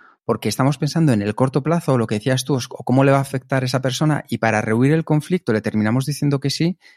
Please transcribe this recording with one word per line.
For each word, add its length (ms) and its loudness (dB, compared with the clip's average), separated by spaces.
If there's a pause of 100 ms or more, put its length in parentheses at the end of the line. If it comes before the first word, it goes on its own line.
(280)
Porque 220 -2
estamos 300 0
pensando 340 2
en 80 0
el 140 -2
corto 260 0
plazo, 380 0
lo 80 0
que 80 -2
decías 300 -2
tú, 100 -2
o 280 -8
cómo 200 4
le 80 6
va 80 6
a 20 0
afectar 400 -4
a 60 -2
esa 160 -2
persona, 440 0
y 120 -4
para 200 2
rehuir 320 2
el 140 0
conflicto 480 0
le 80 0
terminamos 460 0
diciendo 320 -2
que 100 -4
sí, 300 -2 (180)